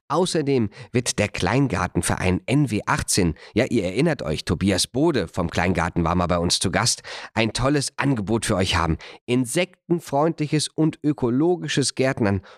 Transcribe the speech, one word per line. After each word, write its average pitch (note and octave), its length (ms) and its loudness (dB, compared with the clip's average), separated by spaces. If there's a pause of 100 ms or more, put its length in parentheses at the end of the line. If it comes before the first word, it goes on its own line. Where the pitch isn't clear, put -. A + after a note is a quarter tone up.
Außerdem C#3 600 2 (220)
wird - 260 -2
der G#2 100 2
Kleingartenverein F#2 1160 0
N C3+ 240 2
W G#2 160 -2
achtzehn, F#2+ 480 0 (180)
ja, A#2 140 2
ihr G#2+ 180 0
erinnert B2+ 380 0
euch, D2+ 240 -4
Tobias F#2 400 0
Bode C3 420 0
vom F2 220 -4
Kleingarten E2+ 520 0
war E2 120 2
mal F2 140 2
bei F2 100 2
uns F2 220 0
zu F#2+ 100 0
Gast, F#2+ 320 0 (320)
ein A2+ 180 0
tolles C#3 460 0
Angebot A2+ 480 0
für G#2 100 0
euch F2+ 200 0
haben. E2 200 0 (300)
Insektenfreundliches D3+ 1400 0
und - 340 0
ökologisches D3 920 0
Gärtnern G2+ 460 0 (180)